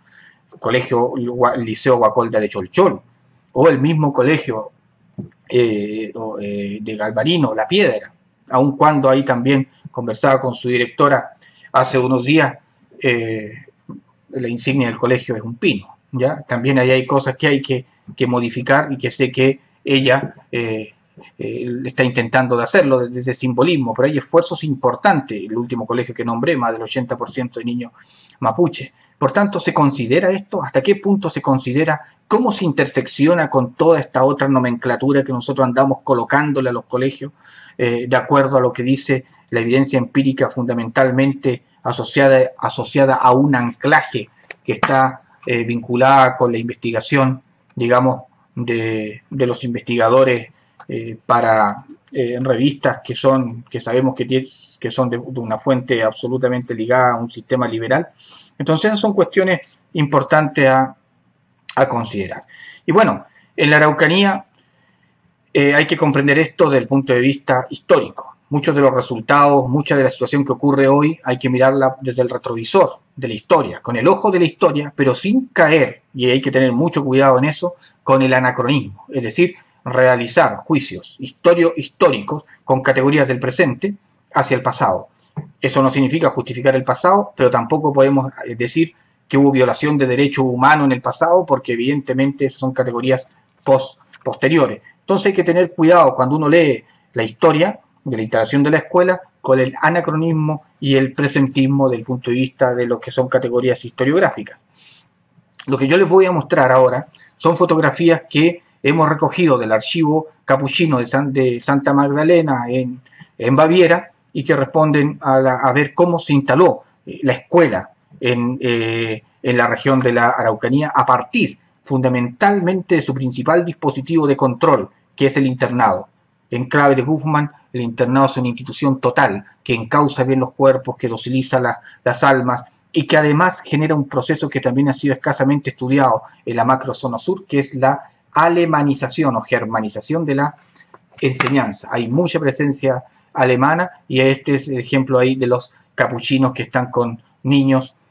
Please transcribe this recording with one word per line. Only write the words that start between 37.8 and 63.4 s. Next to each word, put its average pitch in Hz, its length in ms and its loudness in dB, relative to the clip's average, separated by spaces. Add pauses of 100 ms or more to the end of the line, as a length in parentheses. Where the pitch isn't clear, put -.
de 127 100 2
acuerdo 135 420 2
a - 20 4
lo 123 140 0
que 127 80 -6
dice 131 420 -2 (240)
la 117 120 -2
evidencia 131 360 2
empírica 131 540 0
fundamentalmente 127 1120 -2 (200)
asociada, 131 760 2
asociada 135 560 0
a 123 180 4
un 139 220 4
anclaje 123 720 -2 (340)
que - 100 -4
está, - 500 0 (240)
eh, 117 180 -2
vinculada 123 720 2
con 120 160 0
la 113 60 -4
investigación, 120 800 -2 (340)
digamos, 123 480 0 (320)
de, 113 760 -6
de 135 160 -2
los 120 180 -4
investigadores, 120 840 2 (380)
eh, 113 380 -10
para, 113 580 0 (280)
eh, 120 220 -4
en 123 100 -4
revistas 131 600 0
que 127 100 -10
son, 123 500 -2
que - 160 -12
sabemos 127 340 -2
que 127 100 -6
tie-, 131 540 -6
que 113 120 -8
son 123 200 -2
de, 117 80 -4
de 127 220 -10
una 110 180 -6
fuente 127 440 -2
absolutamente 123 720 -4
ligada 123 400 0
a - 20 -2
un 117 140 -8
sistema 123 360 -4
liberal? 113 420 -2 (500)
Entonces, 160 280 -2
esas 214 140 0
son 214 120 0
cuestiones 185 480 0 (340)
importantes 143 720 2
a, 131 280 2 (800)
a - 140 2
considerar. 107 560 -8 (400)
Y 170 80 0
bueno, 165 320 2 (320)